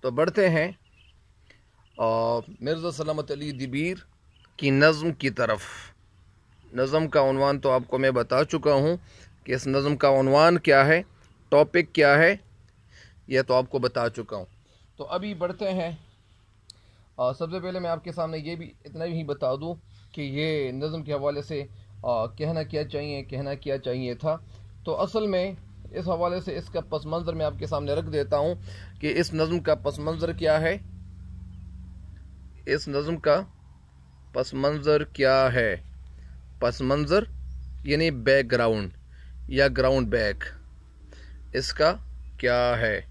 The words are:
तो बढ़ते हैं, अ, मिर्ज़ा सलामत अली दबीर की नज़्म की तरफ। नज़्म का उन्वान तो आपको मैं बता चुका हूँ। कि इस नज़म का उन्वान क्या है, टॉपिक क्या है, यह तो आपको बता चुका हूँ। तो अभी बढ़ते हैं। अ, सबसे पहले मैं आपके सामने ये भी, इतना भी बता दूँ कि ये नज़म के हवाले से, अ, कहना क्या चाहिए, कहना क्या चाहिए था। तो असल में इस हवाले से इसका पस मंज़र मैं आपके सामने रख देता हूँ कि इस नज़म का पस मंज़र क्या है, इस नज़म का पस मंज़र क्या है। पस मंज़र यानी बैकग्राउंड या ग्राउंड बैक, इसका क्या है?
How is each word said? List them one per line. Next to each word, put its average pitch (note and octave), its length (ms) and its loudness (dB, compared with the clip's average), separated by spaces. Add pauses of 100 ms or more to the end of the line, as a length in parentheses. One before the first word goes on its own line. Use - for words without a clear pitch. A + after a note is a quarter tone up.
तो C3 80 -2
बढ़ते E3+ 360 2
हैं, E3+ 300 2 (1200)
अ, A2+ 400 2 (220)
मिर्ज़ा D#3+ 300 -4
सलामत D3+ 400 -4
अली D3 200 -6
दबीर C#3 520 -4 (560)
की C#3+ 120 2
नज़्म D3+ 400 6
की C3+ 180 -2
तरफ। A2 320 -2 (1120)
नज़्म C#3 320 2
का D3 140 4
उन्वान C3+ 380 4
तो C3+ 100 0
आपको C3 280 2
मैं C3 160 2
बता B2 300 2
चुका D3 280 0
हूँ। D3 280 4 (460)
कि - 80 -2
इस C3 140 -4
नज़म C#3 280 2
का C#3+ 160 4
उन्वान C#3 480 6
क्या C#3 240 6
है, D#3+ 180 6 (500)
टॉपिक D3+ 440 4
क्या C#3+ 200 8
है, E3+ 240 6 (920)
यह C3 120 4
तो C3 120 2
आपको B2+ 260 2
बता A#2+ 300 0
चुका G#2+ 280 -10
हूँ। F#2 100 -10 (500)
तो D3 80 -12
अभी F#3 300 -6
बढ़ते F3+ 360 -6
हैं। F3 200 -4 (1300)
अ, B2+ 140 0
सबसे E3 260 -8
पहले F3+ 200 -8
मैं F3+ 100 -6
आपके E3 220 -6
सामने D#3+ 280 -6
ये D#3+ 160 -8
भी, E3 100 -14 (200)
इतना D#3+ 200 -10
भी E3 200 -4
बता C#3 300 -2
दूँ D#3+ 200 -6 (400)
कि D#3 60 -8 (100)
ये D3 420 -2
नज़म D3+ 300 -6
के D3 100 -6
हवाले C#3+ 300 -2
से, D3 180 -6
अ, C#3 60 -10 (680)
कहना D#3 300 -4
क्या D3+ 200 -4
चाहिए, C#3+ 380 -6
कहना C#3 340 -6
क्या C#3 220 -4
चाहिए B2 360 -4
था। D#3 200 -2 (500)
तो E3+ 140 -4
असल G#3+ 280 -2
में F#3+ 300 -2 (360)
इस E3+ 140 -6
हवाले F3 340 0
से F3+ 120 -6
इसका E3 300 -6
पस D3+ 240 -6
मंज़र E3 280 -4
मैं D#3+ 100 -2
आपके D3 220 -4
सामने D3 280 -2
रख E3 120 -4
देता D3+ 300 0
हूँ D#3+ 180 0 (460)
कि D3 100 -2
इस E3 220 0
नज़म D#3+ 260 0
का D3+ 180 2
पस C#3+ 220 -6
मंज़र E3 360 -4
क्या D#3 220 4
है, D#3+ 160 2 (1900)
इस C#3+ 220 -2
नज़म D3 300 -2
का D3 160 4 (1000)
पस C3 200 -2
मंज़र D3 480 2 (120)
क्या C3+ 220 6 (120)
है। A#2 260 2 (840)
पस B2 220 0
मंज़र D3 440 2 (580)
यानी D3+ 260 2
बैकग्राउंड A#2 800 2 (580)
या C3+ 200 4
ग्राउंड C3 400 2
बैक, G#2+ 340 0 (1120)
इसका D3+ 360 2 (480)
क्या B2 360 2
है? A2+ 240 0 (120)